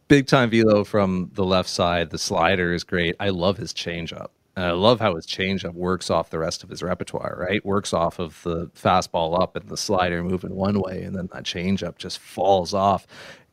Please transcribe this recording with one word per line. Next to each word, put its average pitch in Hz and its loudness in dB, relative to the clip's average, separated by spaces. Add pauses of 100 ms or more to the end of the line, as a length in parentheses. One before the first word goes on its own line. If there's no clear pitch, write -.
big 139 6
time 127 6
velo 107 6
from 95 0
the 98 0
left 92 2
side. 87 0
The - -8
slider 87 2
is 85 -2
great. 87 -2
I 101 -2
love 92 0
his 85 -10
changeup. 85 -8 (300)
And 92 -2
I 87 0
love 104 4
how 104 2
his 78 -10
changeup 95 -4
works 90 -2
off 85 0
the 82 -4
rest 80 -4
of 90 -20
his 73 -12
repertoire, - -6
right? 92 -4
Works 98 -2
off 85 0
of 85 -8
the 85 -4
fastball 90 0
up - -2
and - -10
the - -10
slider 90 0
moving 90 -4
one 98 0
way, 92 -6
and 92 -10
then 90 -6
that 64 -12
changeup 90 -4
just - -12
falls 95 0
off. 98 2 (460)